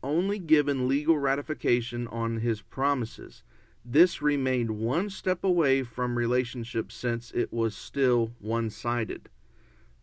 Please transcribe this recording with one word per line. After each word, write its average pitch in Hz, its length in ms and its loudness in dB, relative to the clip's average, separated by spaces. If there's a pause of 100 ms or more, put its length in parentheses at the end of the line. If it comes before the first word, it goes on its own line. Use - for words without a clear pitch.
only 185 360 0
given 143 500 2
legal 147 280 2
ratification 135 920 0
on 113 320 -2
his 113 200 0
promises. - 840 -4 (420)
This 147 360 4
remained 131 500 0
one 123 380 0
step 185 320 -4
away 147 420 4
from 123 340 -4
relationship 117 760 -2
since 120 400 -4
it 117 220 -2
was 113 240 0
still 120 600 0
one-sided. 113 920 -4 (720)